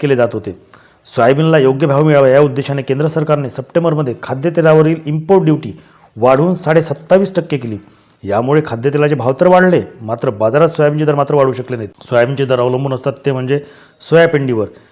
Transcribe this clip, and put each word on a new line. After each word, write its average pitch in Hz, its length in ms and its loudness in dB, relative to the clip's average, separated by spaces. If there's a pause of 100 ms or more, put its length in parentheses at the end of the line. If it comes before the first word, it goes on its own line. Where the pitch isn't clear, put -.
केले 139 140 0
जात 120 160 2
होते. 104 260 -10 (460)
सोयाबीनला 147 540 2
योग्य 135 280 2
भाव 139 180 2
मिळावा 143 240 4
या 135 120 4
उद्देशाने 139 420 -2
केंद्र 135 240 -2
सरकारने 151 420 -2
सप्टेंबरमध्ये 151 760 -4
खाद्यतेलावरील 156 760 2 (100)
इम्पोर्ट 160 380 0
ड्युटी 131 360 -2 (360)
वाढवून 135 380 2
साडेसत्तावीस 175 800 0
टक्के 160 240 -4
केली. 113 200 -8 (440)
यामुळे 123 440 0
खाद्यतेलाचे 143 480 -2
भाव 123 260 -2
तर 180 60 4
वाढले, 180 360 4 (180)
मात्र 117 300 -6
बाजारात 113 380 2
सोयाबीनचे 151 360 0
दर 147 100 0
मात्र 143 200 -2
वाढू 135 180 2
शकले 123 240 -8
नाहीत. 107 120 -10 (200)
सोयाबीनचे 127 360 0
दर 127 160 -2
अवलंबून 127 320 -2
असतात 131 200 -6 (140)
ते 139 60 -2
म्हणजे 131 280 -4 (400)
सोयापिंडीवर. 143 640 0 (260)